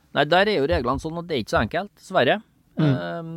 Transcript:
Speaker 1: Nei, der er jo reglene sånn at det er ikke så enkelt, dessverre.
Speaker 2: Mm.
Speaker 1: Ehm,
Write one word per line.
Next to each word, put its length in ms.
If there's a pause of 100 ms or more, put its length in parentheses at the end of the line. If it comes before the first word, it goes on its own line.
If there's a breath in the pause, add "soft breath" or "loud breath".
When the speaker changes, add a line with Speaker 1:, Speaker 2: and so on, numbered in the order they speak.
(140 soft breath)
Speaker 1:
Nei, 100
der 240
er 100
jo 80
reglene 340
sånn 180
at 100
det 80
er 80
ikke 120
så 60
enkelt, 340
dessverre. 460 (360)
Speaker 2:
Mm. 160
Speaker 1:
Ehm, 420